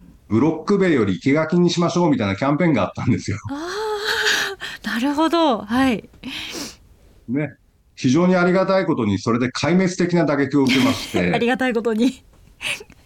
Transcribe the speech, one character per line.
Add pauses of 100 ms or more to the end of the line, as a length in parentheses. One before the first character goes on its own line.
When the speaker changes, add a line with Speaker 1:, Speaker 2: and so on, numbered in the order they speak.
(280)
Speaker 1:
ブ
ロ
ッ
ク
塀
よ
り
生
垣
に
し
ま
し
ょ
う
み
た
い
な
キ
ャ
ン
ペ
ー
ン
が
あ
っ
た
ん
で
す
よ。 (120)
Speaker 2:
あ (280)
ー、
な
る
ほ
ど。
は
い。 (1200)
Speaker 1:
ね、 (400)
非
常
に
あ
り
が
た
い
こ
と
に、
そ
れ
で
壊
滅
的
な
打
撃
を
受
け
ま
し
て。
Speaker 2:
<laughs>
あ
り
が
た
い
こ
と
に。 (840)